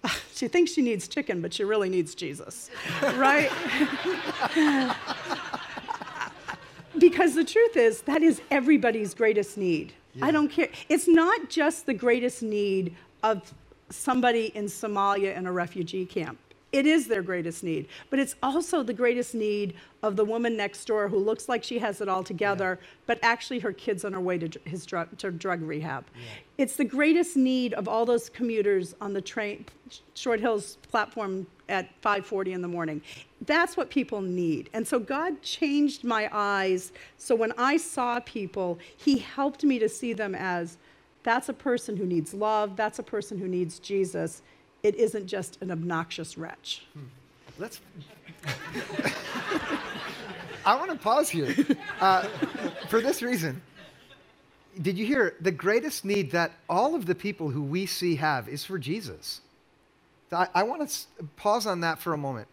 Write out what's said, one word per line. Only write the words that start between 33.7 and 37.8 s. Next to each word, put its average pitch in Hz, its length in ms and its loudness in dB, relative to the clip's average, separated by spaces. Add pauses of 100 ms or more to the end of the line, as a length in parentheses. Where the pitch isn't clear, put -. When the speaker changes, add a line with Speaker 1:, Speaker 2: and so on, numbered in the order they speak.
Speaker 1:
what 330 140 -2
people 226 320 -2
need. 180 520 -2
And 220 140 -4
so - 120 0
God 285 420 -4
changed 294 600 0
my 220 280 0
eyes. 190 600 0 (260)
So - 160 -2
when 226 240 0
I 269 200 4
saw 247 420 -2